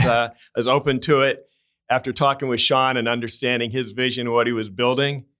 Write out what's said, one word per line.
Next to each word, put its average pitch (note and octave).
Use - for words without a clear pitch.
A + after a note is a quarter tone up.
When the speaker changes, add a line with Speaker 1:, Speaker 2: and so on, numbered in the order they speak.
Speaker 1:
Yeah. B2
Speaker 2:
uh, A#2
I -
was A#2
open C#3
to C#3+
it C3+
after B2+
talking C#3
with A#2+
Sean C3
and A#2
understanding A#2+
his A#2
vision B2
of A#2
what A#2+
he A#2+
was A2
building. B2+